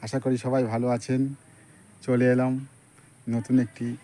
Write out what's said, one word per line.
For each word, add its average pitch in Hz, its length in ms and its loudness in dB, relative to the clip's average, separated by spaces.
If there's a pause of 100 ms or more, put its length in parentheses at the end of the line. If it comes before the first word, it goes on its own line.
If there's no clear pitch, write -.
আশা 123 180 -4
করি 131 120 2 (100)
সবাই 131 260 2
ভালো 117 160 0 (100)
আছেন। 131 240 0 (840)
চলে 123 280 4
এলাম 127 200 2 (800)
নতুন 117 200 0 (100)
একটি 117 220 -8 (160)